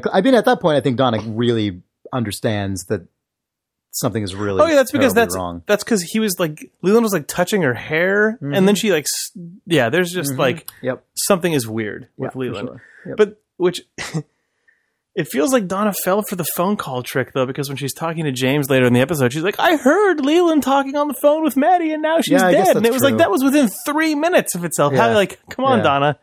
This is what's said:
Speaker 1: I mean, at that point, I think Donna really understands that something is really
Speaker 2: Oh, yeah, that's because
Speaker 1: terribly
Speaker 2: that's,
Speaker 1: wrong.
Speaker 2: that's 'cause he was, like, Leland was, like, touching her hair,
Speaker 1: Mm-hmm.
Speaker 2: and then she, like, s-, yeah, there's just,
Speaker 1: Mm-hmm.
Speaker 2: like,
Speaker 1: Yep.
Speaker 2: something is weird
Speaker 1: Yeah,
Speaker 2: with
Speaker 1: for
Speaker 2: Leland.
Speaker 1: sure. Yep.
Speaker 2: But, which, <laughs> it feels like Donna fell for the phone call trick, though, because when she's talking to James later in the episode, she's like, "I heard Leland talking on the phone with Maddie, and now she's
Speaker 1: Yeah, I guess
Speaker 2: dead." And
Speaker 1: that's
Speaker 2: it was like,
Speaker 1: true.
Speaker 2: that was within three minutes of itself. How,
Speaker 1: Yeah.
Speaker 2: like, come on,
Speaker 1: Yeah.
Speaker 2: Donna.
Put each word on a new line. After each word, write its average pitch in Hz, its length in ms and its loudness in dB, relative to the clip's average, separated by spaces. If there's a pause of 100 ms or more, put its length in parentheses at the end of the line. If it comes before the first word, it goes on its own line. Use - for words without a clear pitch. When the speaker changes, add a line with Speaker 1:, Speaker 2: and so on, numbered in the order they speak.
(120)
Speaker 1:
I 185 100 2
mean, 262 140 4
at 208 100 4
that 254 140 2
point, 151 180 2
I 131 40 0
think 127 160 -2
Donna 120 300 0
really 110 540 -2 (300)
understands 104 760 -4
that 101 160 -4 (920)
something 110 300 -4
is 92 100 -8
really 101 280 0
Speaker 2:
Oh, 311 60 4
yeah, 311 80 2
that's 269 160 2
because 262 220 2
Speaker 1:
terribly 233 80 4
Speaker 2:
that's, 190 140 0
Speaker 1:
wrong. 87 320 -8
Speaker 2:
that's 202 160 0
'cause 202 180 0
he 190 180 -4
was, 208 200 -2
like, 156 320 -6 (100)
Leland 214 220 4
was, 202 100 -2
like, 156 140 -4
touching 180 340 -2
her 127 140 2
hair, 196 680 0
Speaker 1:
Mm-hmm. 143 140 -6
Speaker 2:
and 190 120 4
then 208 80 4
she, 208 160 0
like, 156 120 0
s-, - 280 -8 (360)
yeah, 135 220 2
there's 170 220 0
just, 160 200 -4
Speaker 1:
Mm-hmm. 127 80 -4
Speaker 2:
like, 131 300 -2 (120)
Speaker 1:
Yep. 127 320 -6
Speaker 2:
something 175 400 0
is 120 140 0
weird 110 360 -6
Speaker 1:
Yeah, - 40 -20 (180)
Speaker 2:
with - 80 -10
Speaker 1:
for 127 60 -10
Speaker 2:
Leland. 120 300 -6
Speaker 1:
sure. - 120 -18 (240)
Yep. 139 120 -10
Speaker 2:
But, - 240 0 (160)
which, 180 240 -2 (160)
<laughs> - 260 -8 (880)
it 147 140 -4
feels 269 240 -2
like 220 160 0
Donna 196 240 -2 (140)
fell 202 180 0
for 202 140 -8
the 165 180 -4
phone 202 220 0
call 123 260 -8
trick, - 300 -4
though, 131 120 0
because 135 220 -6
when 139 80 -8
she's 131 180 -6
talking 165 300 -6
to 147 80 -2
James 131 380 0
later 131 160 4
in 120 80 4
the 123 80 6
episode, 135 320 0
she's 160 100 -4
like, 202 160 -4
"I 330 160 4
heard 320 500 2
Leland 320 380 4
talking 269 320 0
on 294 140 -2
the 262 120 -6
phone 302 220 2
with 277 140 -2
Maddie, 330 340 2
and 311 100 -4
now 311 200 0
she's - 180 -4
Speaker 1:
Yeah, - 80 4
I - 60 4
guess 339 140 4
Speaker 2:
dead." 320 100 4
And 214 80 2
Speaker 1:
that's 233 60 2
Speaker 2:
it 262 40 0
was 247 80 0
like, 277 80 4
Speaker 1:
true. 220 80 2
Speaker 2:
that 330 120 4
was 262 120 0
within 277 240 4 (180)
three 311 300 0
minutes 320 400 0
of 170 80 -6
itself. 147 300 0
How, 226 160 4
Speaker 1:
Yeah. 226 60 2
Speaker 2:
like, 196 240 0 (100)
come 262 160 -6
on, 254 140 2
Speaker 1:
Yeah. - 40 0
Speaker 2:
Donna. 143 400 2